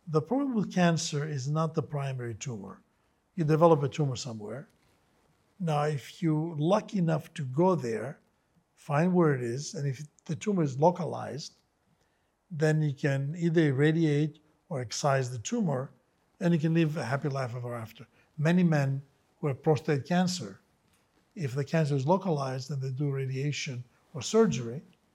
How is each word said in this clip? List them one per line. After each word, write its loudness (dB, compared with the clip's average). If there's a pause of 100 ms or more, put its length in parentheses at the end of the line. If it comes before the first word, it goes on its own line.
The 0
problem -2
with -2
cancer 2
is -6
not 0
the -2
primary -6
tumor. -10 (560)
You -2
develop 6
a 0
tumor -2
somewhere. -10 (920)
Now, 0
if -6
you're 0
lucky 0
enough 0
to -6
go 2
there, -4 (560)
find 0
where 6
it -2
is, -6
and -4
if -6 (240)
the -6
tumor 0
is -2
localized, 0 (1000)
then 2
you 0
can -2
either 4
irradiate 2 (300)
or -6
excise 0
the -10
tumor, -4 (480)
and 2
you 4
can 2
live 2
a -4
happy -2
life -4
ever -8
after. -12 (320)
Many 4
men 2 (380)
who -2
have -4
prostate 2
cancer, -2 (760)
if -6
the 0
cancer 0
is 0
localized 0
and -4
they -6
do -2
radiation -4 (300)
or -8
surgery, 2 (320)